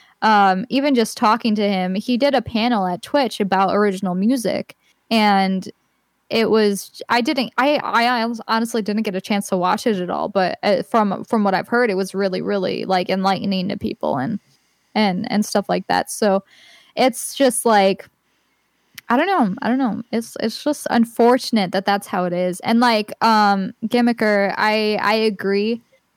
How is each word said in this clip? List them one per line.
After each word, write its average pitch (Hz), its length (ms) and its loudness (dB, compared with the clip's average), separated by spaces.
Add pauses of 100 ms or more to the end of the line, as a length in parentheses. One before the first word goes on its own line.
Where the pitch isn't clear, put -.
(220)
um, 202 480 4
even 269 260 0
just 226 220 0
talking 226 380 2
to 208 140 0
him, 185 260 -2
he 233 200 -2
did 269 180 2
a 254 80 2
panel 226 460 -2
at 180 140 -4
Twitch 262 400 -2
about 190 340 2
original 196 400 0
music. 220 600 -2 (340)
And 196 580 2 (640)
it 226 160 2
was, 208 600 0
I 240 120 2
didn't, 254 360 -2
I, 285 260 2
I 233 380 0
hon-, 233 260 -4
honestly 226 340 -2
didn't 208 220 -2
get 202 120 -4
a 190 60 -4
chance 202 280 -2
to 196 80 0
watch 180 280 0
it 214 160 0
at 180 80 -6
all, - 200 -4
but, 185 340 0
uh, 196 200 2
from, 208 420 0
from 220 180 0
what 196 100 2
I've 175 140 -2
heard, 240 240 2
it 190 40 -2
was 190 200 -4
really, 190 260 -2
really, 190 440 -2
like, 185 240 0
enlightening 190 600 -2
to 202 80 -4
people - 400 -2
and, 139 220 -4 (560)
and, 196 360 0
and 208 140 0
stuff - 240 -2
like 185 180 -2
that. - 240 0
So 196 320 0 (520)
it's - 400 -2
just, - 300 0
like, 196 440 2 (1000)
I 240 80 2
don't 320 100 0
know. 269 340 0
I - 80 -4
don't 247 80 0
know. 240 240 -2 (100)
It's, 226 280 -6
it's - 240 -6
just - 260 -4
unfortunate 233 840 2
that 196 120 -2
that's 202 220 0
how 185 180 -2
it 175 80 -4
is. 180 280 -2
And, 233 180 0
like, 226 320 0 (120)
um, 208 500 2 (120)
Gimmicker, 220 720 2
I, 214 440 0
I 208 120 2
agree, 214 680 0 (360)